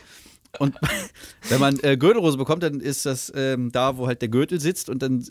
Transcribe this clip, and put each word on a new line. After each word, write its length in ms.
Und 180
<laughs> 360
wenn 120
man, 200
äh, 160
Gürtelrose 400
bekommt, 280
dann 160
ist 260
das, 280
ähm, 380
da, 240
wo 100
halt 160
der 60
Gürtel 320
sitzt 280
und 140
dann 180